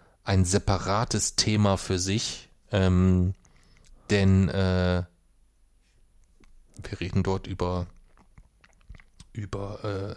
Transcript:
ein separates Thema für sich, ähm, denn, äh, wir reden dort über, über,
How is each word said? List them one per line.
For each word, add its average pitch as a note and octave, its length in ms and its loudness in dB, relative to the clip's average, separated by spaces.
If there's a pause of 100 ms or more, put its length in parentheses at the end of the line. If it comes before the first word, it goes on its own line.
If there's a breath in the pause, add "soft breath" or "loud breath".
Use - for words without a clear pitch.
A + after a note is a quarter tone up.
(240)
ein F#2+ 200 2
separates G2 880 -2
Thema G#2+ 420 2
für F#2 220 -4
sich, F#2+ 500 -6 (220)
ähm, F#2 640 4 (760)
denn, F#2+ 380 4
äh, F2+ 540 0 (1800)
wir - 180 -14
reden F2+ 220 -2
dort F#2+ 240 -4
über, F2+ 400 -4 (1500)
über, G2+ 840 -8